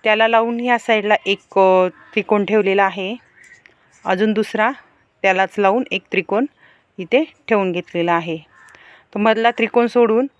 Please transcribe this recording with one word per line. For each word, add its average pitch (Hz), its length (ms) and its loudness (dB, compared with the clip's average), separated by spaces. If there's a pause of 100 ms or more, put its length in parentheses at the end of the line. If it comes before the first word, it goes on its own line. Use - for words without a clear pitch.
त्याला 220 240 2
लावून 233 320 0
ह्या 240 200 0
साईडला 214 360 0 (100)
एक, 196 340 -2
अ, 185 280 4
त्रिकोण 202 580 -4
ठेवलेला 196 380 0
आहे, 190 320 -4 (880)
अजून 202 280 0
दुसरा 214 380 -2 (500)
त्यालाच 190 360 0
लावून 208 340 2
एक 196 100 -6 (100)
त्रिकोण 202 340 -2 (520)
इथे 233 260 0 (240)
ठेवून 196 240 0
घेतलेला 175 420 -2
आहे. 165 240 -4 (760)
तो 208 60 -6
मधला 220 320 2
त्रिकोण 233 360 0
सोडून 233 400 2 (120)